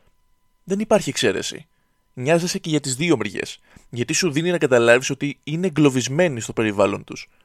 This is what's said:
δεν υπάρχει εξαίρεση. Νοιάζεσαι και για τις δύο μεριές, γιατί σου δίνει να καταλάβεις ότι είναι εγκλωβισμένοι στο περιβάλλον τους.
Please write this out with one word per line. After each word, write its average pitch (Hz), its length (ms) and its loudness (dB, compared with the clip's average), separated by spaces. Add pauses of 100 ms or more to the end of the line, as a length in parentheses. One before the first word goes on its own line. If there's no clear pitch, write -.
(640)
δεν 196 160 -4
υπάρχει 214 280 2
εξαίρεση. - 580 -2 (480)
Νοιάζεσαι 165 440 -2
και 175 120 -8
για 151 100 0
τις 131 160 -6
δύο 160 200 2
μεριές, 104 440 -6 (300)
γιατί 123 220 -4
σου 165 180 0
δίνει 160 200 -2
να 175 80 0
καταλάβεις 123 520 4
ότι 143 340 -6
είναι 165 220 -4
εγκλωβισμένοι 139 760 2
στο - 120 -12
περιβάλλον 101 520 0
τους. - 240 -16 (160)